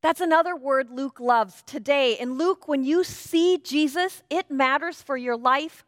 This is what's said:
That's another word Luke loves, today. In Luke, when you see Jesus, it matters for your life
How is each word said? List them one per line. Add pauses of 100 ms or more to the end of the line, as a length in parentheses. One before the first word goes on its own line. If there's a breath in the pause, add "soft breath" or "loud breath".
That's
another
word
Luke
loves,
today.
In
Luke,
when
you
see
Jesus,
it
matters
for
your
life